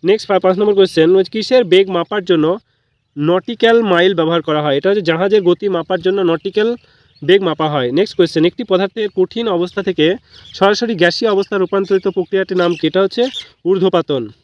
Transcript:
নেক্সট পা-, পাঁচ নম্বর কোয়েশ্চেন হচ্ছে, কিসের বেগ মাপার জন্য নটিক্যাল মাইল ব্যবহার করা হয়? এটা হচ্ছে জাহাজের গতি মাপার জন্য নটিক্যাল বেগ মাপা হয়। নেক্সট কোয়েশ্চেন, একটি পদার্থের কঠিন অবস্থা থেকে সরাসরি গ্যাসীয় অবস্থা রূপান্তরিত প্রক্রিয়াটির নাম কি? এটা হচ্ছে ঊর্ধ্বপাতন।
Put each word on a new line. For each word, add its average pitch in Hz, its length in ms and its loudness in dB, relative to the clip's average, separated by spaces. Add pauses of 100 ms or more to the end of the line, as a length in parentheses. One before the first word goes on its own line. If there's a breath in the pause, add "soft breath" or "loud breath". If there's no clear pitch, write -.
নেক্সট 196 240 0
পা-, 190 120 2
পাঁচ 185 200 0
নম্বর 208 160 2
কোয়েশ্চেন 180 400 4
হচ্ছে, 190 160 0
কিসের 247 320 0
বেগ 190 260 2
মাপার 180 360 -4
জন্য 175 340 0 (580)
নটিক্যাল 208 640 2
মাইল 185 320 2
ব্যবহার 165 280 0
করা 156 200 -2
হয়? 147 160 0
এটা 160 120 0
হচ্ছে 202 120 0
জাহাজের 185 400 0
গতি 180 280 0
মাপার 175 320 -4
জন্য 190 200 -2
নটিক্যাল 190 540 -2 (480 soft breath)
বেগ 185 180 2
মাপা 160 280 -2
হয়। 131 220 -2
নেক্সট 180 240 -2
কোয়েশ্চেন, 165 300 2
একটি 180 180 -4
পদার্থের 196 520 -2
কঠিন 208 320 -2
অবস্থা 180 360 -4
থেকে 175 320 0 (380 loud breath)
সরাসরি 208 420 0
গ্যাসীয় 175 360 0
অবস্থা 196 260 -2
রূপান্তরিত 190 500 -2
প্রক্রিয়াটির 190 500 -4
নাম 175 180 0
কি? 156 120 -4
এটা 180 140 0
হচ্ছে 196 220 0 (420 loud breath)
ঊর্ধ্বপাতন। 170 640 0 (140)